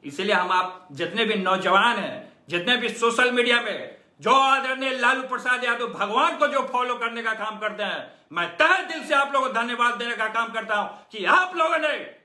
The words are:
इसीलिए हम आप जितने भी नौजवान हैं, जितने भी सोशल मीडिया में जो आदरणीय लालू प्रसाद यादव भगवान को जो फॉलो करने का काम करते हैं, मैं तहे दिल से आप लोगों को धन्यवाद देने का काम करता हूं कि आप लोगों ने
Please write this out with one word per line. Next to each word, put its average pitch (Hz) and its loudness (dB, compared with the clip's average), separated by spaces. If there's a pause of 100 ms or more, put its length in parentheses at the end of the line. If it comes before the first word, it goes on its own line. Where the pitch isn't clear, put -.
इसीलिए 185 -2
हम 180 0
आप 185 -2
जितने 175 -2
भी 208 0
नौजवान 190 2
हैं, - -8 (160)
जितने 240 0
भी 240 -2
सोशल 233 2
मीडिया 240 2
में 202 -8 (260)
जो 214 2
आदरणीय 262 4
लालू 262 2
प्रसाद 247 -2
यादव 240 -2
भगवान 220 0
को 294 2
जो 269 0
फॉलो 247 -2
करने 233 -6
का 220 -2
काम 214 -8
करते 208 -6
हैं, 165 -8 (200)
मैं 170 -4
तहे 349 4
दिल 320 -8
से 294 0
आप 277 2
लोगों 262 2
को 208 -4
धन्यवाद 240 0
देने 233 -6
का 220 -2
काम 226 -2
करता 214 -4
हूं 208 -2 (220)
कि 202 -8
आप 359 4
लोगों 330 2
ने 294 -4 (140)